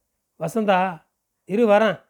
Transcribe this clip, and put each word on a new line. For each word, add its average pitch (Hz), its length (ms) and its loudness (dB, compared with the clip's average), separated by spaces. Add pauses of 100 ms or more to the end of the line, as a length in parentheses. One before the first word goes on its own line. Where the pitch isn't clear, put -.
(400)
"வசந்தா, 190 400 -2 (720)
இரு 220 180 0
வரேன்" 208 320 2 (100)